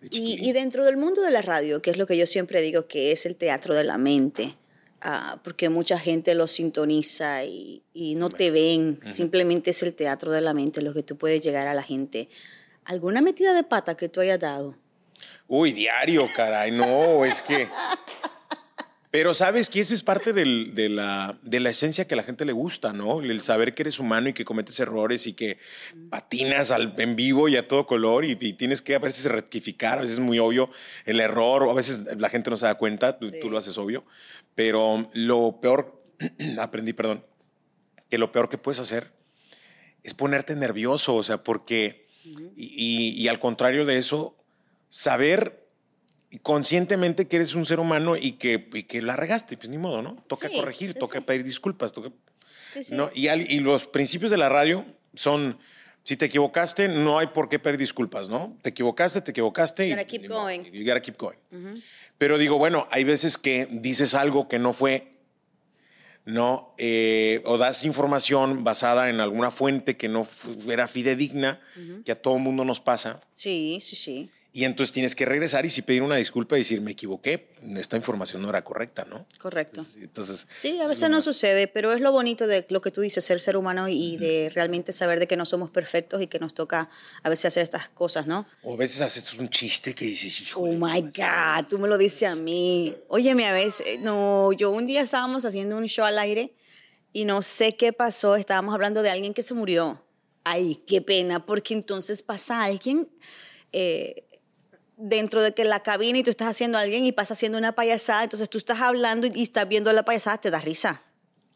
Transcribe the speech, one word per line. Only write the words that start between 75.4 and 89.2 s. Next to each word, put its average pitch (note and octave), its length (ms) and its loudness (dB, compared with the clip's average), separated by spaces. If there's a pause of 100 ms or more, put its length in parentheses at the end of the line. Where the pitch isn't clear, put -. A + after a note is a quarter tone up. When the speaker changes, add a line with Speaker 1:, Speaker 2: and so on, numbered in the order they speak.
Speaker 1:
y E3 40 -2
sí C#3 120 0
pedir B2+ 200 2
una C#3+ 140 0
disculpa A#2+ 400 0
y C#3 40 4
decir, A2 200 0
"Me G#2+ 120 -6
equivoqué, G#2 580 -6 (260)
esta G2 220 -4
información G2+ 440 -4
no G2+ 60 -4
era G2 160 -2
correcta", - 400 -8
¿no? A2 240 -14 (100)
Speaker 2:
Correcto. D#3+ 440 -8
Speaker 1:
Entonces, G#2+ 220 -18
entonces, G2 520 -8
Speaker 2:
Sí, - 140 -6
a D#4 60 -2
Speaker 1:
eso E4+ 80 -2
es D4+ 80 0
Speaker 2:
veces C4 100 -2
Speaker 1:
lo D#4+ 80 4
Speaker 2:
no D#4 80 4
Speaker 1:
más D4+ 80 2
Speaker 2:
sucede, G3+ 420 2
pero G#3+ 240 -2
es A#3+ 80 0
lo C4+ 140 4
bonito A#3 340 0
de G3 220 2
lo F#3+ 100 0
que F#3+ 100 -4
tú F#3+ 120 -4
dices, G3+ 240 0
ser F3 160 2
ser G3 160 2
humano F#3 320 -2
y E3+ 260 -2
Speaker 1:
Ujú. D#3+ 80 -6
Speaker 2:
de D#3+ 320 0
realmente F3 380 -2
saber F3 260 0
de F3 80 2
que F3+ 80 0
no F3 100 -2
somos F3+ 260 -4
perfectos F3 500 -2
y F3+ 60 -4
que E3 120 -8
nos E3 140 -8
toca D#3+ 360 -4 (320)
a - 80 -6
veces D#3+ 180 2
hacer E3+ 160 2
estas E3 260 -8
cosas, E3 380 -4
¿no? F#3 180 -4 (180)
Speaker 1:
O B2 120 -8
a - 20 -10
veces B2+ 240 0
haces A#2+ 320 0